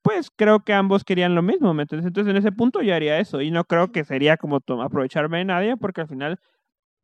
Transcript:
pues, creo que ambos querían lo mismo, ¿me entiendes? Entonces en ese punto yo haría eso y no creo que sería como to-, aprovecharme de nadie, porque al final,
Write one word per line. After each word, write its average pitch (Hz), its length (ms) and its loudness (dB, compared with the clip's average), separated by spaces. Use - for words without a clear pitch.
pues, 370 320 0
creo 214 280 4
que 208 120 -2
ambos 196 300 2
querían 180 320 2
lo 170 60 2
mismo, 214 320 2
¿me 147 100 -2
entiendes? 156 240 -6
Entonces 196 240 -2
en 196 60 2
ese 202 160 0
punto 240 280 0
yo 190 140 0
haría 156 240 0
eso 160 220 -4
y 151 100 -2
no 170 140 0
creo 170 260 0
que 156 140 -6
sería 147 320 2
como 143 240 -2
to-, 123 200 -6
aprovecharme 147 580 -4
de 185 60 -4
nadie, 196 320 -2
porque 185 240 -8
al 156 60 -8
final, 151 320 -8